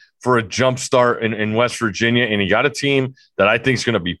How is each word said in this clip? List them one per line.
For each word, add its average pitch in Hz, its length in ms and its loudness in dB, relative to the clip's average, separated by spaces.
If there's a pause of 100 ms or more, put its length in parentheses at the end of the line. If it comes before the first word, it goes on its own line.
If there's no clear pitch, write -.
(200)
for 123 180 0
a 113 40 2
jump 127 380 -2
start 123 420 2
in, 110 120 -2
in 107 200 -2
West 117 240 0
Virginia, 117 460 0
and 107 180 0
you 92 80 -2
got 110 160 2
a 143 40 2
team 135 440 -2 (240)
that 98 120 4
I 117 80 2
think 127 200 0
is - 60 -6
gonna 113 160 0
be 85 200 -4